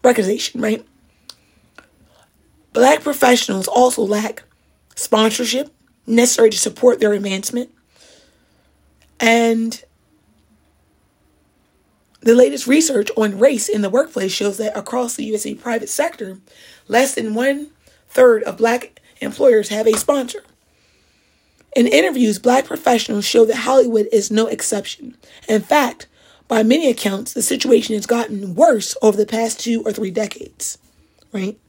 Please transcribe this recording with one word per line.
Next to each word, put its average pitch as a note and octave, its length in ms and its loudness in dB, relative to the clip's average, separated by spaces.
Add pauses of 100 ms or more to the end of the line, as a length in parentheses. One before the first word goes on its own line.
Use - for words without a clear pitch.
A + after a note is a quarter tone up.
recognition, A#3 580 0
right? A3 260 -4 (1900)
Black C4 300 4
professionals B3 640 0
also B3 360 2
lack G#3 420 -4 (500)
sponsorship A3+ 800 -2 (340)
necessary A#3 440 4
to A3 80 -6
support - 420 0
their G#3 120 2
advancement. G3+ 580 -6 (1500)
And A3+ 600 0 (2500)
the A3+ 140 4
latest B3+ 320 4
research C4+ 500 0
on G#3 220 -2
race B3 300 2
in G#3+ 140 -2
the F#3+ 80 -2
workplace G3+ 420 -2
shows G3+ 260 -4
that G#3+ 180 -6
across A#3+ 380 -6
the A#3 100 -10
U G#3+ 100 -6
S G#3+ 120 -6
A G#3 80 -8
private A3+ 340 -6
sector, G#3+ 500 -6 (500)
less B3+ 260 2
than A3 200 -6
one C#4 360 -4 (380)
third A#3+ 340 4
of F3 160 -8
Black A3+ 420 -2 (200)
employers A3 500 2
have G#3+ 180 0
a G#3+ 80 2
sponsor. C4+ 480 -4 (1300)
In A#3+ 140 4
interviews, C4 500 2
Black B3+ 280 2
professionals A3 580 -2
show A#3 200 4
that A3 120 0
Hollywood A#3+ 560 2
is G#3 180 0
no A3 160 2
exception. - 720 -8 (320)
In G#3+ 120 2
fact, - 460 0 (400)
by A3 160 0
many C#4 260 4
accounts, G#3 440 -4
the A3+ 100 -6
situation A#3 540 0
has G3+ 100 -6
gotten G#3 480 -4
worse B3+ 480 2
over G#3 140 4
the G#3 100 0
past A3+ 320 -4
two A3+ 260 -4
or G#3+ 80 -4
three G3+ 200 -6
decades, - 680 -8 (540)
right? G3+ 260 -8 (100)